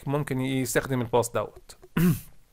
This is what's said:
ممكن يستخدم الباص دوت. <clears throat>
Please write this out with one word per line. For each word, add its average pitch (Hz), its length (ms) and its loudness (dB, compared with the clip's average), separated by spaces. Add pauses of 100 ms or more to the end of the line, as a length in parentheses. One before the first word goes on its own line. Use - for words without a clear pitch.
ممكن 139 340 -2
يستخدم 131 600 0
الباص 117 300 2
دوت. - 460 -6 (220)
<clears throat> 170 60 4 (480)